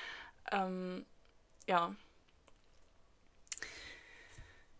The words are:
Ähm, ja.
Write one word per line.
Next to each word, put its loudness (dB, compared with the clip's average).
Ähm, 2
ja. 8